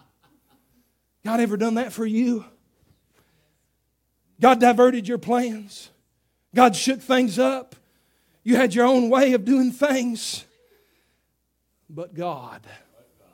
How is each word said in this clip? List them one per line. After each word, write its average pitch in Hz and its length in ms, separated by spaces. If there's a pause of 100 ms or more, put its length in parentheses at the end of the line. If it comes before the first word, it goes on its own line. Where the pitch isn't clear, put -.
(1200)
God 226 160
ever 214 160
done 220 200
that 233 180
for 220 120
you? 226 400 (1900)
God 247 200
diverted 247 480
your 233 120
plans. 220 720 (640)
God 240 200
shook 247 240
things 254 380
up. 262 380 (680)
You 233 120
had 240 180
your 240 120
own 254 240
way 262 240
of 214 100
doing 254 300
things. 254 720 (1400)
But 165 240
God. 147 520 (680)